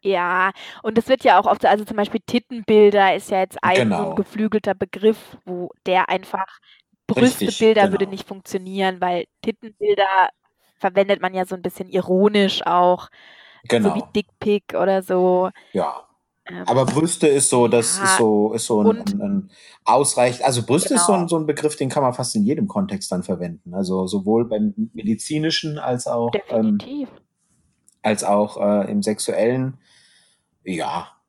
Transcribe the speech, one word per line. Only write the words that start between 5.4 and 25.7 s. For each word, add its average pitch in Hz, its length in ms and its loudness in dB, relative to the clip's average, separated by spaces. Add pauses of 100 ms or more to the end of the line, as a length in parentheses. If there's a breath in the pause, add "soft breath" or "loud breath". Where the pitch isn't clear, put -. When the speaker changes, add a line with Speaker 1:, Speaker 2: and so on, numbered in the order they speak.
Speaker 1:
wo 180 260 -8 (140)
der 185 240 2
einfach, 190 500 -6 (560 soft breath)
Speaker 2:
Richtig, 247 260 2
Speaker 1:
Brüstebilder 220 420 2
Speaker 2:
genau. 196 100 2
Speaker 1:
würde 196 140 -2
nicht 196 200 -12
funktionieren, 190 760 -6
weil 180 240 -2 (160)
Tittenbilder 202 880 0 (480)
verwendet 196 420 0
man 185 140 -4
ja 185 100 -2
so 190 100 -10
ein 185 60 -12
bisschen 180 300 -10
ironisch 190 760 2
auch, 180 440 2 (720 loud breath)
so - 160 2
wie 208 80 -4
Speaker 2:
Genau. - 140 -16
Speaker 1:
Dickpic - 580 -2
oder 190 280 0
so. 185 480 0 (220 soft breath)
Speaker 2:
Ja. - 340 -4 (400)
Speaker 1:
Ähm, 90 200 -14
Speaker 2:
Aber 127 200 2
Brüste 160 420 0
ist 139 220 2
so, 120 180 4
das 117 300 2
Speaker 1:
ja, 196 60 -4
Speaker 2:
ist 190 120 4
so, 107 380 2
ist 110 100 -4
so 107 180 0
ein, 104 40 4
Speaker 1:
und 104 280 0
Speaker 2:
ein, 101 60 -4
ein 101 300 -4 (340 soft breath)
ausreichend, 123 640 2
also 120 160 0
Brüste 160 320 0
ist 175 100 2
so - 80 2
ein, 139 60 2
Speaker 1:
Genau. 170 100 -2
Speaker 2:
so 170 80 0
ein 156 80 -2
Begriff, 151 320 -2
den 135 140 -4
kann 143 120 -2
man 123 120 0
fast - 220 -6
in 104 80 2
jedem 104 240 -2
Kontext 98 440 -6
dann 90 100 -4
verwenden. 87 520 -8
Also 95 320 -4
sowohl 104 420 -2
beim 107 240 -2 (220)
medizinischen 151 840 -4